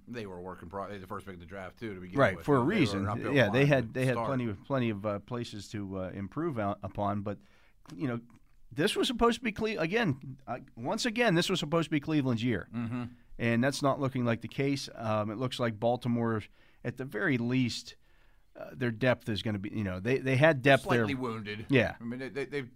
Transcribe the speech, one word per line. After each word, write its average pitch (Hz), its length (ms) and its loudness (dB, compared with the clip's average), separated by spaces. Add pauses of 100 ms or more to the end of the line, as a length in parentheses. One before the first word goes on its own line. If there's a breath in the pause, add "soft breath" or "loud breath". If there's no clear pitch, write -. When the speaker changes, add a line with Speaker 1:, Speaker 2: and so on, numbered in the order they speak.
Speaker 1:
They 117 180 -8
were 92 140 -10
working 90 300 -12
pro-, 98 180 -6
they 101 60 -10
were 101 60 -10
the 92 80 -14
first 98 180 -10
pick 98 100 -10
of 87 60 -16
the 87 40 -16
draft 90 320 -12
too 110 160 -8
to 92 60 -10
begin 90 180 -10
Speaker 2:
Right, 110 200 6
Speaker 1:
with. - 80 -14
Speaker 2:
for - 100 4
a 131 40 6
Speaker 1:
They 117 60 4
were 156 60 2
an 220 80 2
Speaker 2:
reason. 101 300 2
Speaker 1:
uphill 107 240 -2
Speaker 2:
Yeah, 120 160 8
they 127 160 6
Speaker 1:
climb - 20 6
Speaker 2:
had, 131 200 4
Speaker 1:
to 123 120 -6
Speaker 2:
they 127 60 2
had 131 100 2
Speaker 1:
start. 117 120 -2
Speaker 2:
plenty 123 200 -2
of, 98 160 -6
plenty 127 280 0
of, 101 140 -4
uh, 101 140 -2
places 117 520 -8
to, 98 260 -6
uh, 92 180 -6
improve 139 420 -4
out, 101 260 -2
upon. 104 380 -2
But, 101 160 -6 (560 soft breath)
you 160 140 -4
know, 120 140 -4 (500)
this 143 240 0
was 392 120 2
supposed 233 320 2
to - 40 -10
be 226 80 -2
Cle-, 214 260 -2
again, 147 600 0 (100)
uh, 120 120 -6 (180)
once 156 280 -4
again, 233 300 4
this 170 140 4
was 185 100 0
supposed 165 280 0
to - 40 -14
be 156 80 2
Cleveland's 131 460 2
year, 110 280 0
Speaker 1:
Mm-hmm. 120 300 -6 (340 loud breath)
Speaker 2:
and 117 240 2
that's 135 200 2
not 139 180 2
looking 131 240 0
like 117 160 2
the 117 80 -8
case. 135 480 -2
Um, 110 340 0
it 104 80 -4
looks 127 220 -2
like 113 220 -2
Baltimore, 117 600 0 (440 soft breath)
at 123 100 -6
the 131 100 -10
very 147 320 0
least, 120 600 0 (600)
uh, - 140 -12
their 127 200 -4
depth 117 360 2
is 104 140 -2
gonna 107 180 -2
be, 98 100 -6
you 110 140 -4
know, 92 160 -2
they, 117 180 2
they 131 200 0
had 147 240 6
depth 135 220 6
there. 147 160 2
Speaker 1:
Slightly 113 160 2
wounded. 110 520 -6
Speaker 2:
Yeah. 117 320 4
Speaker 1:
I 117 60 -14
mean, 120 160 -8
they, 135 80 -8
they, 139 160 -6
they, 143 160 -6 (140)